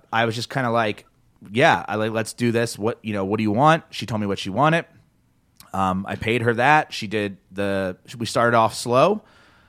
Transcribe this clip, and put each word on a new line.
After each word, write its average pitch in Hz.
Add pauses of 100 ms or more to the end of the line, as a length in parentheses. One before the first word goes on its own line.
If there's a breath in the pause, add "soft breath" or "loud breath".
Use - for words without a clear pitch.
(120)
I 113
was 113
just 117
kinda 127
like, 113 (440)
"Yeah, 123
I 101
like, 107
let's 110
do 120
this. 117
What, 107
you 110
know, 101
what 101
do 110
you 107
want?" 147
She -
told 110
me 107
what 98
she -
wanted. 151 (880)
Um, 95
I 98
paid 113
her 117
that. 143
She -
did 101 (160)
the, 98 (220)
we 117
started 117
off 113
slow. 151 (460 soft breath)